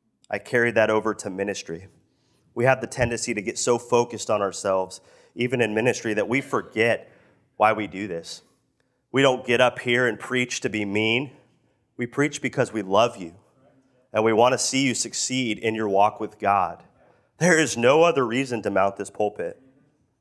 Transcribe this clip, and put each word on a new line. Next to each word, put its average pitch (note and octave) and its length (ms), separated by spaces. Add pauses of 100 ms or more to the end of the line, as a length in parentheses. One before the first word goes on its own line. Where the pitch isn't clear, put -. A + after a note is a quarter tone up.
(280)
I G#2 120
carried A#2+ 340
that A2 160
over G#2+ 240
to G2+ 160
ministry. F#2+ 560 (680)
We A#2 100
have B2+ 160
the A#2 80
tendency A#2+ 460
to G#2 60
get G#2 160
so A#2+ 220
focused A#2 520
on G#2 120
ourselves, F#2+ 580 (360)
even B2 240
in G#2+ 160
ministry, A2+ 380
that G2+ 140
we B2+ 120
forget A2+ 680 (480)
why G#2+ 160
we G#2+ 140
do F#2 220
this. E2 340 (720)
We C3 100
don't C3 240
get A#2+ 140
up A#2+ 180
here B2 300
and G#2+ 100
preach B2 440
to C3 60
be G#2 160
mean. A2 460 (680)
We B2 100
preach C#3+ 360
because B2+ 300
we A2 100
love G2 340
you, F2 200 (800)
and A2 100
we A2+ 100
want A#2+ 180
to A#2 60
see C3+ 280
you B2+ 60
succeed A#2 680
in A2+ 160
your A2 140
walk G2+ 320
with G#2+ 180
God. F#2+ 460 (540)
There E3 200
is B2 200
no C3 240
other D3 240
reason A#2+ 340
to G2+ 100
mount G2 260
this G2 120
pulpit. G2 500 (640)